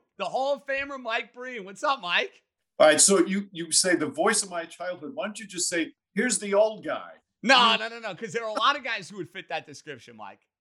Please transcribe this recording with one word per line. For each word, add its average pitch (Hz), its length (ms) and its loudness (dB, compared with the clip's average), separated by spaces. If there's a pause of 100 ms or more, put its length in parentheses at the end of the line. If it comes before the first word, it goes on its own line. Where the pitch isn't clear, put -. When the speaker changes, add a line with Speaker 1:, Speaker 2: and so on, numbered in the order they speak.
(180)
Speaker 1:
the 196 80 -4
Hall 269 280 -2
of 277 120 -8
Famer 277 340 -6
Mike 233 320 -6
Breen. 247 320 -12
What's 196 180 -16
up, 269 200 0
Mike? 180 400 -2 (360)
Speaker 2:
All 151 80 8
right, 151 140 8
so 196 240 8
you, 196 260 -2
you 165 220 -8
say 180 240 4
the 151 100 0
voice 208 360 2
of 196 80 -10
my 170 140 -6
childhood. 170 500 -10
Why 160 120 -6
don't 214 120 -10
you 220 80 -12
just 180 240 -4
say, 160 220 -2 (220)
"Here's 233 240 0
the 202 140 -6
old 208 320 2
guy"? 101 280 -8 (300)
Speaker 1:
No, 240 300 6
Speaker 2:
You 220 60 2
Speaker 1:
no, 220 100 -6
no, 233 120 -16
no, 208 140 -8
'cause 214 200 -10
there 233 100 -6
are 220 60 -6
a 208 80 -6
lot 262 180 2
of 262 80 -12
guys 220 240 -6
who 208 80 -18
would 180 140 -10
fit 180 180 -16
that 156 180 -6
description, 135 480 -18
Mike. 104 320 -20 (140)